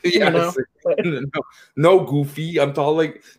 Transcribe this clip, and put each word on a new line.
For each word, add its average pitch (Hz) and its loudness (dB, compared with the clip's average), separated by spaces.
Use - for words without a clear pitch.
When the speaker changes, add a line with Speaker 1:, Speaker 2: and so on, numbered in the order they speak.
Speaker 1:
Yeah, 175 2
Speaker 2:
know? 170 2
Speaker 1:
it's - -8
like, 170 -2
<laughs> - -2
no, 143 -6
no, 175 6
Goofy. 147 -4
I'm 143 0
tall, 151 0
like, 156 -2